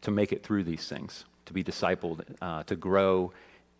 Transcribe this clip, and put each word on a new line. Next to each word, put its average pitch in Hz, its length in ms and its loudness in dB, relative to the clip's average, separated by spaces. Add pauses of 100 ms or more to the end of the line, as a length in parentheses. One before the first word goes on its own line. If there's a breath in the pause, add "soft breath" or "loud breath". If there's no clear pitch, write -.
to 107 100 -2
make 101 200 4
it - 120 -2
through 101 200 2
these 85 240 -4
things, - 380 -10 (220)
to - 60 -12
be 92 100 0
discipled, 87 600 -2 (160)
uh, 82 240 -6
to - 120 -4
grow 92 580 4 (460 loud breath)